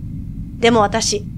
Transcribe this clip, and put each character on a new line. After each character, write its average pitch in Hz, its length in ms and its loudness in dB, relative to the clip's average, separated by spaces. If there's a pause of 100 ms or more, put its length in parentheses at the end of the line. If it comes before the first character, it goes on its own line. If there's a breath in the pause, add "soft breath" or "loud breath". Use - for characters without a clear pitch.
(580)
で 233 140 4
も 233 80 6
私、 208 440 0 (140)